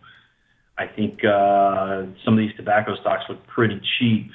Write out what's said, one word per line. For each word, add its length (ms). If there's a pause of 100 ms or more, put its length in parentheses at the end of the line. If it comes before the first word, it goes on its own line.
(800)
I 80
think, 360
uh, 800 (200)
some 80
of 60
these 180
tobacco 420
stocks 300
look 160
pretty 340 (200)
cheap 360